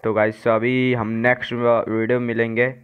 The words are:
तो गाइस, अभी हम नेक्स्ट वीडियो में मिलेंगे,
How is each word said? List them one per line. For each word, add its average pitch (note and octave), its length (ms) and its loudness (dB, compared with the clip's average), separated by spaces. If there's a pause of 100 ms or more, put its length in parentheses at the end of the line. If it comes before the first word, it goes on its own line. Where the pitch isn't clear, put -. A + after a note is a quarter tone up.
तो A2 100 -2
गाइस, G#2+ 340 0
अभी B2 460 2
हम A2 140 -4
नेक्स्ट A#2+ 440 0 (360)
वीडियो A2+ 320 0
में B2 60 -4
मिलेंगे, A#2 400 0 (180)